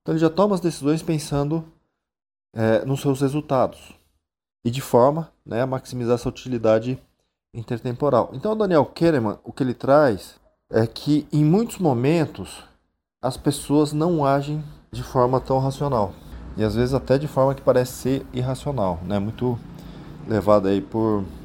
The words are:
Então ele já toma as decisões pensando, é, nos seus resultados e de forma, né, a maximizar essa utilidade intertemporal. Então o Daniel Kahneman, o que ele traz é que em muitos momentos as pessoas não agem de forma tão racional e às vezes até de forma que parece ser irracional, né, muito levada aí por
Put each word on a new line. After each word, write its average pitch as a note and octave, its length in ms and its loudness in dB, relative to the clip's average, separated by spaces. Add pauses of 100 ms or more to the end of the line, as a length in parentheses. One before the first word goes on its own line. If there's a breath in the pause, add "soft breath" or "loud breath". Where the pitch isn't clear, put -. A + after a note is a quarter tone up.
Então D#3+ 120 -4
ele D#3+ 60 0
já D#3+ 100 4
toma F#3+ 260 2
as E3+ 60 -4
decisões D#3+ 420 -2
pensando, D3+ 600 -2 (920)
é, A2 300 2
nos C3+ 160 -2
seus C#3 200 0
resultados C#3 720 -2 (720)
e A#2 80 -2
de C3 100 -6
forma, C#3+ 500 2 (140)
né, A2 160 -4
a C3 60 -2
maximizar B2 480 -4
essa B2 140 -4
utilidade A#2+ 680 0 (560)
intertemporal. B2 800 0
Então G#3+ 200 -4
o - 20 -2
Daniel F#3 300 4
Kahneman, C3+ 580 0
o A#2 80 -14
que - 100 -8
ele B2 140 0
traz C3 640 2 (320)
é A2+ 160 4
que D3 440 -2
em D3+ 140 4
muitos G#3 320 2
momentos C#3 840 0 (580)
as C3 160 -4
pessoas D3 560 0
não D#3 320 0
agem C#3+ 380 0 (280)
de B2 120 -10
forma B2+ 360 2
tão C3 200 0
racional C3+ 540 0 (440 loud breath)
e G#2+ 60 0
às G#2+ 100 0
vezes B2 220 0
até C3+ 240 2
de D3+ 80 -4
forma C3+ 260 2
que - 80 -10
parece B2+ 300 2
ser C3+ 420 -4
irracional, B2+ 720 -4
né, G2+ 160 -2
muito A#2 400 -4 (680 loud breath)
levada G2+ 420 4
aí G2 120 2
por G#2+ 420 -2 (220)